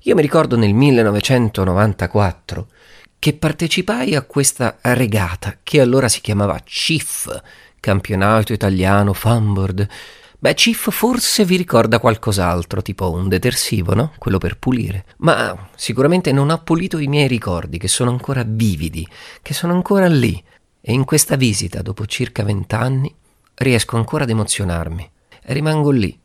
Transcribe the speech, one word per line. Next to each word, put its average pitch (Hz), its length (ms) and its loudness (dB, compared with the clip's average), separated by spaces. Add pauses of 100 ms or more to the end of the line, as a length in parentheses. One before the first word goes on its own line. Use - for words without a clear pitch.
Io - 120 2
mi 170 80 4
ricordo 147 340 2
nel 104 180 4
millenovecentonovantaquattro 104 1900 2 (500)
che - 160 0
partecipai 185 800 -2
a 135 80 0
questa - 580 -2
regata, 104 800 -2
che - 200 2
allora 127 280 4
si - 120 -2
chiamava 101 420 -2
cif, - 800 -6 (420)
Campionato 101 680 0
Italiano 98 580 2
Fanboard. 101 760 0 (520)
Beh, - 160 0
cif - 340 0
forse 226 560 0
vi 185 120 4
ricorda 113 420 2
qualcos'altro, 98 800 0
tipo 92 300 -4
un 90 180 -2
detersivo, 92 640 0
no? 127 240 0
Quello 92 220 -2
per - 180 -4
pulire. 104 480 -4 (140)
Ma 104 580 -2
sicuramente 147 560 0
non 139 160 2
ha 165 80 0
pulito 170 400 -2
i 147 120 -4
miei 147 200 2
ricordi, 90 480 -4
che 90 120 -6
sono 123 200 0
ancora 127 340 -4
vividi, 90 640 -2 (360)
che - 100 -10
sono 175 220 -2
ancora 185 320 2
lì. 120 360 2 (380)
E - 140 -4
in 131 100 2
questa 147 320 0
visita, 101 460 0
dopo 101 240 -6
circa - 360 -4
vent'anni, 110 720 -2 (420)
riesco 120 420 0
ancora 147 260 -2
ad 117 60 -2
emozionarmi. 87 800 -4 (320)
E - 100 -8
rimango 151 380 0
lì. 113 340 0